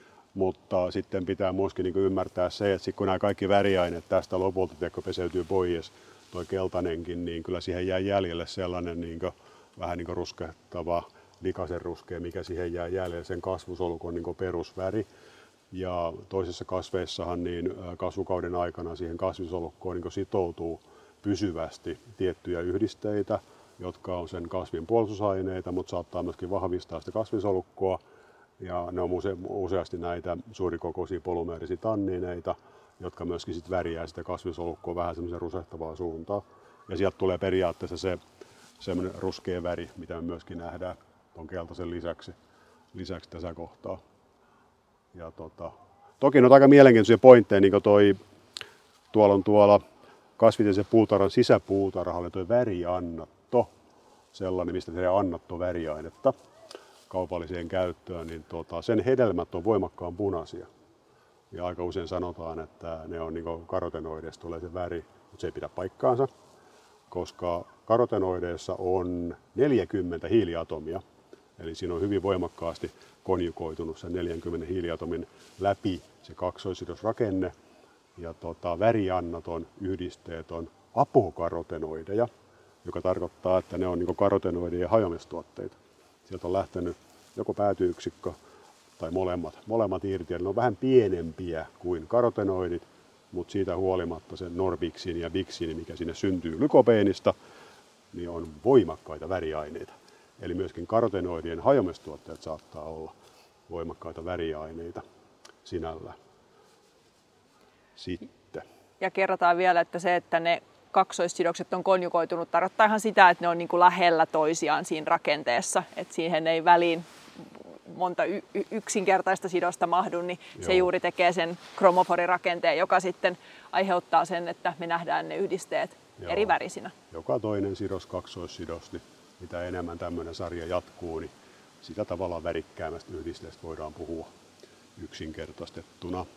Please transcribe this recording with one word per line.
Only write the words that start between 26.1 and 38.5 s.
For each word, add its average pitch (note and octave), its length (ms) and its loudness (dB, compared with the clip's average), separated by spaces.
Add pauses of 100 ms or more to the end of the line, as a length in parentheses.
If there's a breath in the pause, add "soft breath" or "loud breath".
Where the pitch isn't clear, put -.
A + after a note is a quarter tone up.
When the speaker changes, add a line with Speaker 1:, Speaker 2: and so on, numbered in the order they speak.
Speaker 1:
myöskin F2 280 -8
vahvistaa F2+ 500 -4
sitä - 120 -12
kasvisolukkoa. F#2+ 840 -4 (640 soft breath)
Ja F2+ 320 -8
ne F2+ 80 -4
on F2 100 -2
use-, F#2 260 -2 (120)
useasti F#2 500 -4
näitä F2 380 -6 (160)
suurikokoisia E2+ 680 -6
polymeerisitanniineita, F2 1300 -4 (460 soft breath)
jotka F2+ 240 -10
myöskin E2+ 300 -6
sit E2+ 160 -12
värjää E2+ 360 -4
sitä E2 180 -12
kasvisolukkoa E2+ 720 -8
vähän E2+ 200 -4
semmoisen E2+ 260 -8
rusehtavaan E2 560 -10
suuntaan. E2+ 460 -6 (460 soft breath)
Ja F#2 80 -8
sieltä F#2+ 220 -2
tulee F#2 200 0
periaatteessa F#2 580 -2
se F2+ 220 -4 (600 loud breath)